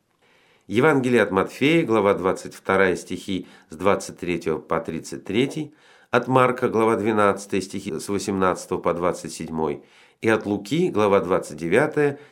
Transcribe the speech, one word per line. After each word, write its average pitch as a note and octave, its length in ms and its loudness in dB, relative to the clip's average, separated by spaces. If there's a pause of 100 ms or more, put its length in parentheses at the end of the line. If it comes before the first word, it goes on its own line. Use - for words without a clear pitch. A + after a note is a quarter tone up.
(640)
Евангелие B2 560 2
от G2+ 80 2
Матфея, C3 560 2
глава G#2 300 4
двадцать F2+ 400 -4
вторая, F#2+ 400 2
стихи F#2 500 -8 (240)
с D#2+ 60 -14
двадцать F#2 420 0
третьего E2 400 -4
по E2 220 -4
тридцать D#2 440 -10
третий, C#3 520 -4 (340)
от B2 180 2
Марка, B2+ 420 4
глава A2 260 2
двенадцатая, G2+ 640 0
стихи F#2+ 380 -8
с - 100 -12
восемнадцатого F#2+ 680 -2
по F2 160 -2
двадцать E2+ 360 -4
седьмой, D#2+ 520 -6 (380)
и G#2+ 60 0
от A2 200 0
Луки, G#2 420 -2
глава G2+ 300 4
двадцать F2 380 -2
девятая, C#3+ 640 0 (120)